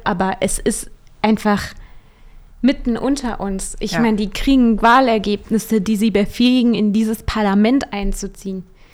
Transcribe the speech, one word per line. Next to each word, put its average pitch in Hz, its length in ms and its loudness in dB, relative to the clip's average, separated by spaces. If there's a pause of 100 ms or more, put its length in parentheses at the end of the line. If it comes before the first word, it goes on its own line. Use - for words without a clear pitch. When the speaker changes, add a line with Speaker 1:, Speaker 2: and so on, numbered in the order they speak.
Speaker 1:
aber 190 380 -2
es - 180 -2
ist - 300 -4 (320)
einfach 214 420 0 (1000)
mitten 247 360 0
unter 262 440 -4
uns. 196 380 -8
Ich 214 120 -6
Speaker 2:
Ja. 170 80 -2
Speaker 1:
meine, 226 160 2
die 202 140 -2
kriegen 240 520 2
Wahlergebnisse, 220 1000 2
die 214 160 0
sie 220 120 2
befähigen, 240 640 2
in 208 200 2
dieses 220 300 0
Parlament 214 680 2
einzuziehen. 196 720 -6 (280)